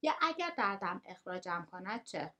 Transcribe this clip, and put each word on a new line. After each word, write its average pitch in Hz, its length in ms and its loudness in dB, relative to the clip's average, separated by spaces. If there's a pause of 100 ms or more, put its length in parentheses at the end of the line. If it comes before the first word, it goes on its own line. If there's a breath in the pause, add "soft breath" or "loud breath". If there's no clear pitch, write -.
یا 311 180 6
اگر 330 360 2
دردم 196 480 0
اخراجم 180 680 -6
کند 190 340 -4
چه؟ 156 360 -4